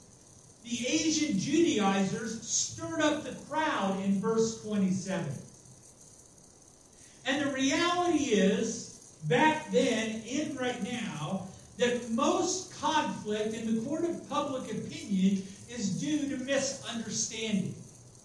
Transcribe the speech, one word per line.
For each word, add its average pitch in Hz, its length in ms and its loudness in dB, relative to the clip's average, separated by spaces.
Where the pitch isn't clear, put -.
The 240 220 -4
Asian 302 520 2
Judaizers 220 1040 2
stirred - 580 -4
up 302 240 2
the - 120 -10
crowd 214 540 0
in 196 180 2
verse 226 420 2
twenty-seven. 185 720 0
And 277 160 0
the 269 120 0
reality 311 800 2
is, - 840 0
back 302 420 4
then 226 580 2
and 269 300 -4
right 247 240 -4
now, 190 640 -4
that 240 340 0
most 302 720 2
conflict 220 720 0
in 226 220 0
the 226 60 2
court 320 220 -2
of - 240 -4
public 269 440 -2
opinion 196 760 0
is 202 300 -4
due 285 300 0
to 254 140 -4
misunderstanding. 220 1300 -2